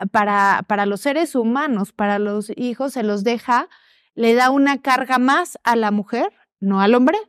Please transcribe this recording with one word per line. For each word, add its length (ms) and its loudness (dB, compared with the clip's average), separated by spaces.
para, 560 2
para 180 0
los 160 -4
seres 320 -2
humanos, 600 -2
para 260 -2
los 360 -4
hijos, 380 -6
se 80 -6
los 220 -2
deja, 440 -2
le 180 2
da 160 4
una 320 2
carga 380 0
más 440 0
a 120 2
la 160 0
mujer, 400 -4
no 220 0
al 140 6
hombre, 340 4